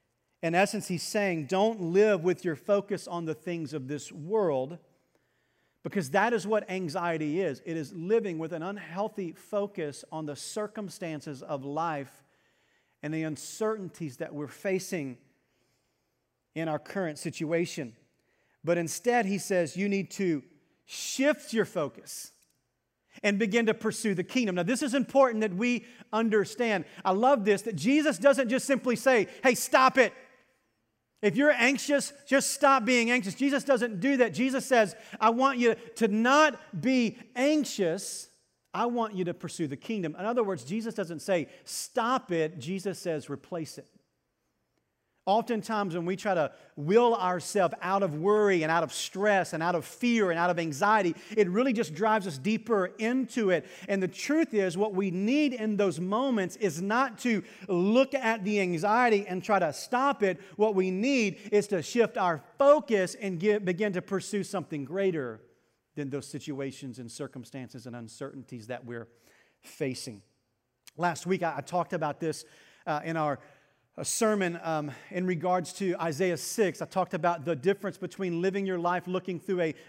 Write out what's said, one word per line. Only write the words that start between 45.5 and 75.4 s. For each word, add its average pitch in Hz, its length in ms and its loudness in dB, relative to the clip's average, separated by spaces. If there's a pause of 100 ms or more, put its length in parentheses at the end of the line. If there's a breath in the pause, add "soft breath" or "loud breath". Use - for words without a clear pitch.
when 170 120 -4
we 190 100 -2
try 196 180 -2
to 151 200 0 (240 loud breath)
will 220 360 4
ourselves 180 680 0
out 196 200 0
of 170 140 0
worry 196 480 4
and 156 80 2
out 170 100 4
of 151 120 -4
stress 196 580 2
and 160 100 -4
out 175 140 2
of 160 80 0
fear 226 480 2
and 165 80 0
out 175 100 4
of 170 80 2
anxiety, 170 580 2 (200 loud breath)
it 208 140 4
really 240 240 2
just 190 200 -2
drives 214 340 2
us 151 100 -8
deeper 214 480 0 (120)
into 233 520 0
it. 165 160 2 (240 loud breath)
And 196 120 0
the 185 60 0
truth - 460 0
is, 190 240 0
what 208 160 0
we 196 180 0
need 240 400 2
in 220 240 -2
those 190 240 2
moments 208 560 0
is 170 260 -2
not 226 380 0
to 220 240 0 (240 loud breath)
look 214 460 4
at 226 320 0
the 208 160 2
anxiety 202 640 4
and 185 160 -4
try 202 160 2
to 160 140 0
stop 254 500 0
it. 190 160 2 (160 loud breath)
What 214 200 2
we 190 160 2
need 214 600 0
is 208 160 4
to 185 140 0
shift - 360 2
our 175 240 0 (160)
focus 240 580 4
and 196 220 -6
get, 208 280 2
begin 185 280 0
to 180 80 -2
pursue 190 440 -4
something 151 400 -6
greater 156 560 -2 (540)
than 147 140 -6
those 139 160 -6
situations 135 760 -10
and 117 120 -14
circumstances 127 760 -14
and 120 120 -12
uncertainties 117 720 -14
that 123 180 -8
we're 117 240 -12 (520 soft breath)
facing. 123 600 -8 (760)
Last 170 320 -2
week, 180 160 0
I, 160 140 -2
I 139 40 -8
talked 170 300 -2
about 151 300 -4
this, 156 240 -4 (400 soft breath)
uh, 151 180 -2
in 165 140 -4
our, 147 220 -2 (600 soft breath)
uh, 151 40 -6
sermon, 190 580 0
um, 156 300 -4 (180 loud breath)
in 180 160 -2
regards 180 480 0